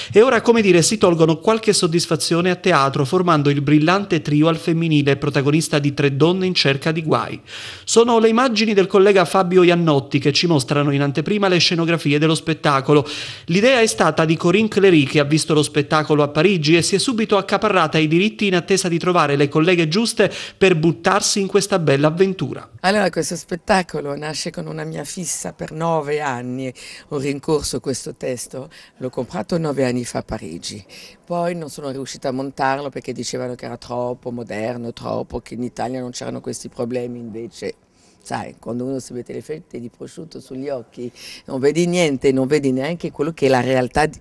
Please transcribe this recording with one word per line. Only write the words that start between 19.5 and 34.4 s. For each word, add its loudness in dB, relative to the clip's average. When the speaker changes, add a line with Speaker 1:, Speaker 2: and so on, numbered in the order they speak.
Speaker 1:
giuste 0
per 4
buttarsi 0
in -2
questa 0
bella 2
avventura. -2
Speaker 2:
Allora, 2
questo -4
spettacolo -2
nasce -8
con -10
una -8
mia -10
fissa -8
per -12
nove -2
anni, -6
ho -6
rincorso -4
questo -8
testo, -8
l'ho -8
comprato -6
nove -2
anni -2
fa -8
a -8
Parigi, -12
poi -4
non -10
sono -10
riuscita -8
a -4
montarlo -4
perché -10
dicevano -8
che -14
era -12
troppo -8
moderno, -8